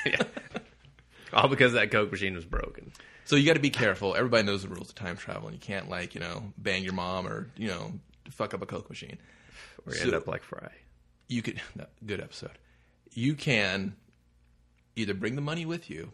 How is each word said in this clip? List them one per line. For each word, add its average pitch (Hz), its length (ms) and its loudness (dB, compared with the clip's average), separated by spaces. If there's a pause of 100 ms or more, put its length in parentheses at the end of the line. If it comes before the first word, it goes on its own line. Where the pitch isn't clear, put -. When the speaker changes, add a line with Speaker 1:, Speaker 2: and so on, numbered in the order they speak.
Speaker 1:
<laughs> - 40 0
Yeah. - 180 4 (1120)
All 123 160 8
because 131 240 6
that 107 180 4
Coke 107 200 4
machine 95 240 -2
was 82 100 -8
broken. - 480 -8 (320)
Speaker 2:
So 147 100 4
you 143 100 8
gotta 160 140 8
be 139 120 4
careful. 98 440 2
Everybody 117 280 6
knows 101 180 0
the 98 80 -8
rules 90 200 -10
of - 60 -18
time 92 220 -6
travel. 104 320 -8
And 110 60 -10
you - 40 -14
can't, 98 300 -8
like, 90 260 -6
you 92 60 -8
know, 87 360 -8
bang 95 260 0
your 92 100 -2
mom 92 340 -2
or, 55 300 -6
you 110 100 -4
know, 85 240 -4 (400)
fuck - 220 -4
up 95 80 -4
a 98 40 -6
Coke - 240 -8
machine. - 280 -12 (680)
Speaker 1:
Or - 80 -6
Speaker 2:
So - 120 0
Speaker 1:
end 117 80 4
up 80 140 -2
like - 160 -4
Fry. - 260 -12 (580)
Speaker 2:
you 120 140 -2
could, - 260 -4
<laughs> - 80 -14
no, - 120 -12 (180)
good 101 160 -4
episode. - 300 -12 (600)
You 131 240 0
can 98 600 2 (1000)
either 104 180 0
bring 110 220 -2
the 143 60 -2
money 160 240 -2
with 165 240 -6
you, - 240 -10